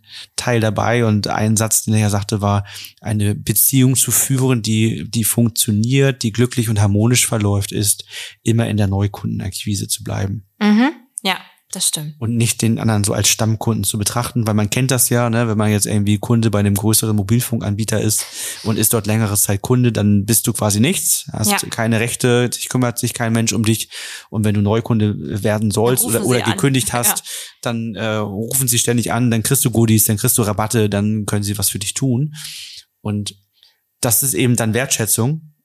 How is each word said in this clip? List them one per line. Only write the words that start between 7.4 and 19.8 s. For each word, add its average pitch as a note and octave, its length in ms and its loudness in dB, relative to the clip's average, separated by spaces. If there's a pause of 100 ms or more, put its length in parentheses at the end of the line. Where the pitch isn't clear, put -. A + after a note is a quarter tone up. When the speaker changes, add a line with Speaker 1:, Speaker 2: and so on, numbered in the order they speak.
Speaker 1:
ist, - 340 -2 (380)
immer A2+ 260 2
in G#2 80 0
der G#2 100 2
Neukundenakquise G2+ 1000 -4
zu G#2+ 160 -8
bleiben. G2+ 420 -6 (160)
Speaker 2:
Mhm. G#3+ 300 2 (320)
Ja, F#3 140 -2 (360)
das F#3 140 -4
stimmt. D#3 320 -6
Speaker 1:
Und A#2 160 -2
nicht A2+ 260 0
den A#2 180 2
anderen G#2 260 2
so A#2 80 -2
als A2 160 2
Stammkunden A2 560 0
zu - 120 -4
betrachten, A#2 480 -2
weil G#2+ 100 2
man G#2 140 2
kennt C3 220 0
das B2 160 2
ja, A#2+ 220 2
ne, A#2 180 2
wenn G#2+ 100 0
man G#2+ 140 2
jetzt G#2 140 2
irgendwie G#2 320 2
Kunde A2+ 340 2
bei G#2 80 2
einem G2+ 160 4
größeren G#2+ 400 0
Mobilfunkanbieter G#2+ 880 0
ist G#2+ 240 -2 (380)
und G#2+ 140 0
ist G#2+ 140 0
dort A2 160 0
längere G#2+ 300 0
Zeit G2+ 240 0
Kunde, B2 320 2